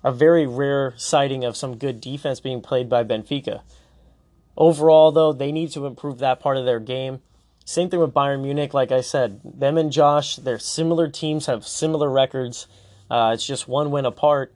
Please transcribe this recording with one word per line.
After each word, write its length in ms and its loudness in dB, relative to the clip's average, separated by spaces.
a 80 0
very 360 4
rare 500 -2
sighting 480 0
of 100 -4
some 220 -10
good 240 -6
defense 400 -8
being 200 -6
played 280 -2
by 160 2
Benfica. 560 -6
Overall, 540 8
though, 200 4
they 220 -4
need 180 -4
to 140 -8
improve 320 -10
that 240 -2
part 160 0
of 80 -4
their 160 0
game. 400 -8
Same 260 -2
thing 100 -2
with 140 2
Bayern 280 0
Munich. 320 -4
Like 180 0
I 80 2
said, 440 -2
them 340 -2
and 140 0
Josh, 440 2
they're 240 -6
similar 480 -2
teams, 380 -6
have 200 -4
similar 440 -2
records. 580 -2
Uh, 240 2
it's 120 -6
just 240 -8
one 220 -2
win 140 -2
apart. 500 0